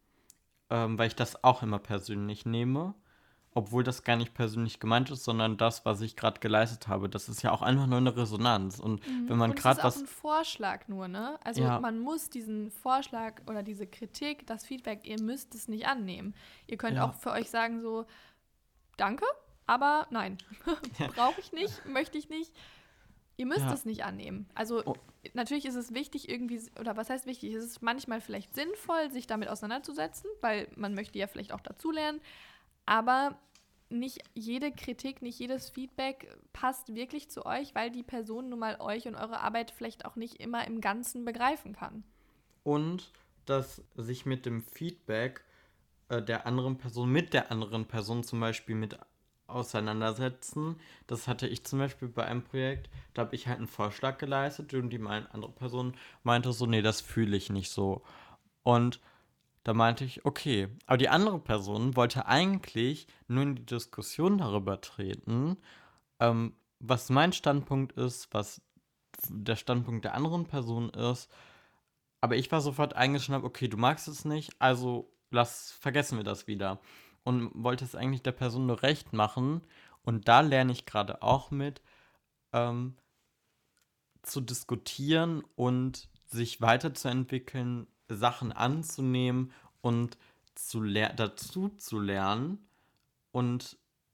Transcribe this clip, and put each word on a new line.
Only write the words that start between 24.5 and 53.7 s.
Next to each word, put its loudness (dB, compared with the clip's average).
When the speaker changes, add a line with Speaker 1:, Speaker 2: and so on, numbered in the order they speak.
Speaker 2:
Also -2
Speaker 1:
Oh. -4
Speaker 2:
natürlich -4
ist -6
es -8
wichtig -8
irgendwie, -4
s-, -14
oder -6
was -6
heißt -4
wichtig? -8
Es -6
ist -12
manchmal -4
vielleicht -10
sinnvoll, -2
sich -8
damit -2
auseinanderzusetzen, -6
weil 0
man -4
möchte -6
ja 0
vielleicht -10
auch -10
dazulernen. -4
Aber 4
nicht -6
jede -4
Kritik, -8
nicht -10
jedes -6
Feedback -6
passt -4
wirklich -8
zu -10
euch, -4
weil -2
die -10
Person -8
nun -8
mal -4
euch -6
und -10
eure -8
Arbeit -4
vielleicht -12
auch -12
nicht -10
immer -4
im -6
Ganzen -4
begreifen -2
kann. -12
Speaker 1:
Und 0
dass -2
sich -6
mit -2
dem -2
Feedback, -6
äh, 0
der -4
anderen 0
Person, -2
mit 4
der 2
anderen -2
Person -2
zum -4
Beispiel -2
mit -4
auseinandersetzen. -2
Das -6
hatte -2
ich -6
zum -2
Beispiel -4
bei -4
einem -4
Projekt, -4
da 0
hab -2
ich -6
halt -2
einen -6
Vorschlag -4